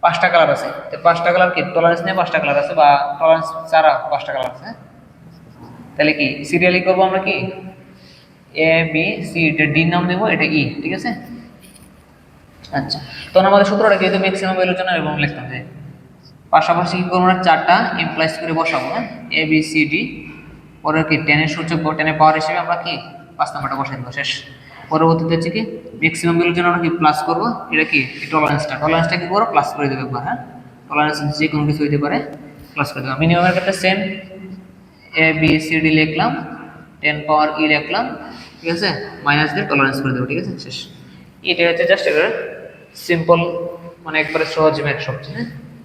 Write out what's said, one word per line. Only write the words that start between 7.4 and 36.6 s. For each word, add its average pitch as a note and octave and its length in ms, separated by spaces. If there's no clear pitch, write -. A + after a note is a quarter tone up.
এ, D#3+ 400
বি, D#3+ 120
সি, - 140
এটা D3+ 160
ডি D3 200
নাম E3+ 220
দেবো, F#3 200
এটা - 160
ই, D#3 180
ঠিক E3+ 100
আছে? A#3 160
আচ্ছা, C#3+ 280
তখন F#3+ 120
আমাদের G3 200
সূত্রটা G3+ 300
কি F#3 120
হতো? F#3 120
ম্যাক্সিমাম F#3+ 360
ভ্যালুর F#3 240
জন্য F#3 120
এরকম D3+ 260
লিখতাম C#3+ 320
যে B2+ 100
পাশাপাশি E3+ 480
কি F3+ 60
করবো F3+ 200
আমরা? F3+ 200
চারটা E3 320
ইমপ্লাইজ D#3+ 420
করে E3 120
বসাবো, D#3+ 400
হ্যাঁ? A#3+ 120
এ, D#3 180
বি, D#3 140
সি, D#3+ 180
ডি, F3+ 100
পরে D#3 280
কি D#3 60
টেন D3+ 120
এর D#3 80
সূচক E3 360
বা D#3 140
টেন D#3 100
এর D#3 120
পাওয়ার D#3 160
হিসেবে D#3 220
আমরা F3 180
কি E3+ 180
পাঁচ D3+ 160
নাম্বারটা C3+ 260
বসাই C3 180
দেবো, B2 140
শেষ। C#3+ 180
পরবর্তীতে E3 460
হচ্ছে E3 140
কি A3 120
ম্যাক্সিমাম E3 360
ভ্যালুর E3+ 180
জন্য F3 160
আমরা F3 140
কি D#3+ 40
প্লাস D3+ 160
করবো, E3+ 200
এটা D#3 180
কি D3+ 80
এই - 100
টলারেন্সটা, D3+ 440
টলারেন্সটা E3 420
কি F3 160
করবো? A3 180
প্লাস C#3+ 240
করে C#3+ 160
দেবো C3 100
একবার, B2 220
হ্যাঁ? G3+ 140
টলারেন্স D3 500
যে D#3 80
কোনো D3+ 200
কিছু D3+ 160
হইতে D3 140
পারে, C#3+ 200
প্লাস C#3+ 200
করে C3 100
দেবো। C3 160
মিনিমামের F3 360
ক্ষেত্রে F#3+ 180
সেম F#3 240
এ, D#3+ 180
বি, D#3 260
সি, D#3+ 200
ডি D#3 100
লিখলাম, D#3 420